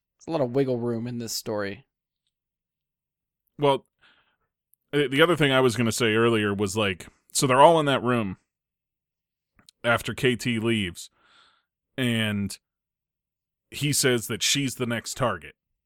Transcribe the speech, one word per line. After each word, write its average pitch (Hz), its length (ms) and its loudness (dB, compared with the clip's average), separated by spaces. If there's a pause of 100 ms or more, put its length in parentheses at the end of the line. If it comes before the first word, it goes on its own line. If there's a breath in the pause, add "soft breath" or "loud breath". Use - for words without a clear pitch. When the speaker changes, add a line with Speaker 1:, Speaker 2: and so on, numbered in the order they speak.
(200)
Speaker 1:
There's - 80 -20
a 160 100 -4
lot 151 80 0
of 120 60 -4
wiggle 131 260 0
room 117 300 -4
in 120 100 -8
this 117 160 -8
story. 101 520 -8 (1700)
Speaker 2:
Well, 143 280 0 (1080 soft breath)
uh, 143 160 0
the 135 140 2
other 170 120 4
thing 143 160 2
I 131 80 4
was 127 160 4
gonna 113 160 0
say 113 220 0
earlier 110 400 2
was, 98 240 -2
like, 98 300 -2 (240)
so - 160 0
they're 127 140 6
all 165 180 8
in 147 80 -2
that 131 160 0
room 113 340 -2 (1500)
after 117 300 0
K 127 220 0
T 117 240 -4
leaves, 107 500 -4 (880 soft breath)
and 110 600 -2 (1120)
he 147 200 -4
says 123 360 0
that 107 160 -6
she's 139 320 -2
the 123 100 -6
next 117 300 -6
target, 90 400 -4 (300)